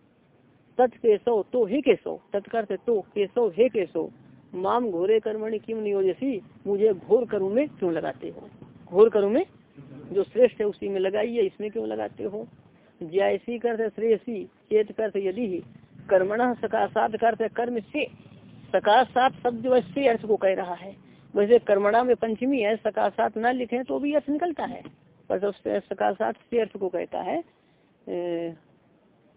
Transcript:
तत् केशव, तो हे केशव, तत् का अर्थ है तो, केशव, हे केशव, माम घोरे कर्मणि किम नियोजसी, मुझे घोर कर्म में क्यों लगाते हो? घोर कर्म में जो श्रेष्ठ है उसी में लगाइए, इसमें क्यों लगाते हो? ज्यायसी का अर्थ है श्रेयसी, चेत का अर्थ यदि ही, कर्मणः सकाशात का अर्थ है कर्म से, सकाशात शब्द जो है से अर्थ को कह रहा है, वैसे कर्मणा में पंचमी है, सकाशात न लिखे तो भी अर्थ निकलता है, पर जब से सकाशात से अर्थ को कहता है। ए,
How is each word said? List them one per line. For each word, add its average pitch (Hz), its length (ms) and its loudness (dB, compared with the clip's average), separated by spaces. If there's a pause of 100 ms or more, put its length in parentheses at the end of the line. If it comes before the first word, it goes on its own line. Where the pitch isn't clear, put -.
(760)
तत् 247 200 2
केशव, 214 560 2
तो 247 120 2
हे 233 160 -2
केशव, 170 380 0 (140)
तत् 202 160 -6
का 233 100 -4
अर्थ 208 120 -4
है 190 60 -4
तो, 226 220 -2 (140)
केशव, 208 360 0
हे 208 200 2
केशव, 170 420 -4 (440)
माम 208 360 -2
घोरे 190 280 2
कर्मणि 214 400 -4
किम 226 180 -10
नियोजसी, 202 640 -2 (260)
मुझे 202 260 2
घोर 214 320 2
कर्म 196 260 -2
में 269 180 2
क्यों 180 240 -2
लगाते 160 360 -6
हो? - 200 -16 (380)
घोर 208 220 8
कर्म 202 220 2
में 311 140 2 (680)
जो 392 120 0
श्रेष्ठ - 360 2
है 214 60 0
उसी 202 240 -6
में 196 100 -2
लगाइए, 214 420 0
इसमें 202 300 -2
क्यों 220 160 -6
लगाते 214 360 -6
हो? 214 240 -8 (560)
ज्यायसी 196 560 -2
का 233 100 -2
अर्थ 226 100 -4
है 220 100 -2
श्रेयसी, 214 560 -2
चेत 214 460 0
का 220 120 -4
अर्थ 208 140 -4
यदि 196 300 -2
ही, 180 100 -4 (520)
कर्मणः 208 440 4
सकाशात 220 640 0
का 226 120 2
अर्थ 226 140 0
है 220 80 0
कर्म 240 300 -4
से, 277 260 -6 (680)
सकाशात 240 640 4
शब्द 240 300 -4
जो 254 100 2
है 247 80 6 (120)
से 277 140 2
अर्थ 233 180 0
को 214 100 2
कह 190 180 2
रहा 185 200 -6
है, 180 220 -14 (400)
वैसे 208 240 6
कर्मणा 208 440 2
में 247 120 2
पंचमी 233 460 -2
है, 208 140 0
सकाशात 214 600 -2
न 233 160 0
लिखे 247 300 -4
तो 269 160 -4
भी 285 140 -2
अर्थ 285 160 -2
निकलता 302 360 -4
है, - 180 -10 (460)
पर 190 100 -2
जब 202 140 -2
से 208 260 -4
सकाशात 208 560 -4 (140)
से 240 100 -2
अर्थ 208 180 -4
को 196 120 -4
कहता 175 320 -6
है। 247 220 -4 (680)
ए, 170 460 -6 (800)